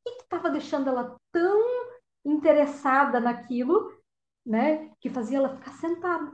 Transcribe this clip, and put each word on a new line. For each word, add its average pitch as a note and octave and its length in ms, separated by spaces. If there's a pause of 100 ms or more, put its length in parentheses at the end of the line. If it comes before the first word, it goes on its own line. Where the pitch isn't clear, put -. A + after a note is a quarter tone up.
que - 140
que - 100
tava E4+ 220
deixando C#4 400
ela B3 260 (160)
tão G4 320 (640)
interessada C#4+ 920
naquilo, B3 720 (520)
né, C#4 460 (100)
que B3 100
fazia B3+ 280
ela C4+ 180
ficar - 180
sentada, E4 600